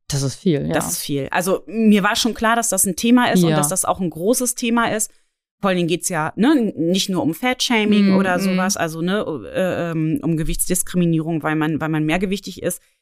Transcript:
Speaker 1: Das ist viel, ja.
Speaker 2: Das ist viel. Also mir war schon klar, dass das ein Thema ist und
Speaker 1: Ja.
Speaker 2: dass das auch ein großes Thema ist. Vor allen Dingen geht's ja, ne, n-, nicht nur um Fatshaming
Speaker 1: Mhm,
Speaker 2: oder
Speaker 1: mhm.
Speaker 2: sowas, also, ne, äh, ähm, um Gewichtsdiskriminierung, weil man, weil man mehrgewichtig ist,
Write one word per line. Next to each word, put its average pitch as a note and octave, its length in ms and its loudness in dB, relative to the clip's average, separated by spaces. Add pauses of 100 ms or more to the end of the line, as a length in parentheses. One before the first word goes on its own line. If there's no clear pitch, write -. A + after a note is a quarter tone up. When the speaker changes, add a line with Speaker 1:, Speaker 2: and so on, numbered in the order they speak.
Speaker 1:
Das C#3 140 -2
ist C3+ 140 -2
viel, D3+ 320 0
ja. E3 60 -4
Speaker 2:
Das - 200 -2
ist - 60 -6
viel. C#3 320 -4
Also F3+ 360 -2
mir G#3+ 360 4
war G#3 120 2
schon A3 180 0
klar, A3+ 220 0
dass A#3 140 -2
das F#3+ 160 0
ein F#3+ 100 -2
Thema A#3+ 360 4
ist F3+ 120 4
und E3 60 4
Speaker 1:
Ja. D#3 80 2
Speaker 2:
dass D3 100 0
das F#3 160 -2
auch - 160 -2
ein F#3 100 -2
großes A3+ 460 -2
Thema A#3 400 0
ist. G#3+ 160 -6 (480)
Vor G3+ 100 0
allen F#3 80 2
Dingen F3 120 0
geht's E3 200 -2
ja, D#3+ 280 -2
ne, C4 160 4 (200)
n-, E3 180 -2
nicht F#3+ 180 0
nur F#3 120 -2
um D#3 120 0
Fatshaming G#3 800 2
Speaker 1:
Mhm, F#3+ 60 4
Speaker 2:
oder F#3+ 200 2
Speaker 1:
mhm. F3+ 60 -2
Speaker 2:
sowas, F#3 340 0
also, E3 240 -4
ne, F#3+ 240 -2 (280)
äh, F3 380 -2
ähm, D#3+ 320 -2
um E3 140 0
Gewichtsdiskriminierung, E3 1040 0
weil D#3 140 0
man, D#3 240 0
weil D#3 80 -4
man D#3 160 0
mehrgewichtig F#3 580 -4
ist, F3+ 180 -4 (200)